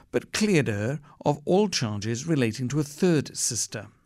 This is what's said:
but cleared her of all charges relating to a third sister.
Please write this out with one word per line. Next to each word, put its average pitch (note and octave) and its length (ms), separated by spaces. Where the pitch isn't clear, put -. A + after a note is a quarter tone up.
but - 220
cleared F#3 340
her A2 320
of D3 220
all F#3+ 240
charges A2+ 560
relating B2+ 440
to C#3 100
a D3+ 40
third D#3 540
sister. - 480